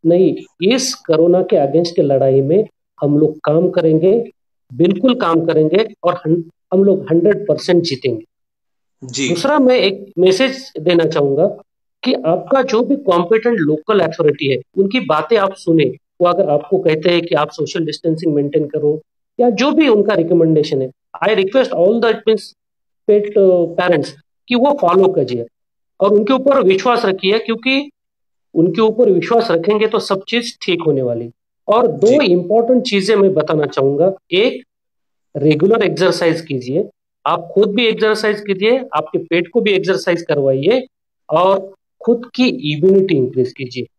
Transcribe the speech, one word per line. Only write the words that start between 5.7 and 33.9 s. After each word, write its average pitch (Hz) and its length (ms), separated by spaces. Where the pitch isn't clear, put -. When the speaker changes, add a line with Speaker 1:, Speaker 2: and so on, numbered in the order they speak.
Speaker 1:
और - 220
हम, 165 240
हम 190 100
लोग 190 260
हंड्रेड 185 380
परसेंट 170 360
जीतेंगे। 127 420
Speaker 2:
जी। 127 260
Speaker 1:
दूसरा, 277 300
मैं 254 180
एक 196 400
मैसेज 190 640
देना 170 240
चाहूंगा 151 440
कि 254 100
आपका 254 480
जो 247 220
भी 277 120
competent 220 640
local 156 400
authority 151 480
है, 131 100
उनकी 196 220
बातें 156 380
आप 196 160
सुने। 165 320
वो 175 60
अगर 175 220
आपको 147 280
कहते 165 320
हैं 175 120
कि 170 140
आप 151 160
social 160 340
distancing 160 500
maintain 143 320
करो 147 340
या 240 100
जो 240 220
भी 311 160
उनका 208 260
recommendation 160 680
है, 131 100
I 190 60
request 214 440
all 226 200
the, 233 160
it 220 100
means, 214 120
pet, 208 280
uh, 180 300
parents 175 300
कि 240 80
वो 285 260
फॉलो 185 260
कीजिए 123 380
और 202 140
उनके 214 200
ऊपर 262 300
विश्वास 226 420
रखिए, 196 340
क्योंकि 262 520
उनके 170 280
ऊपर 220 300
विश्वास 220 400
रखेंगे 208 360
तो 220 120
सब 190 300
चीज 233 320
ठीक 170 260
होने 139 140
वाली। 120 280
और 226 200
दो 160 200
Speaker 2:
जी। 254 240
Speaker 1:
important 226 520
चीजें 202 320
मैं 196 180
बताना 156 320
चाहूंगा। 143 480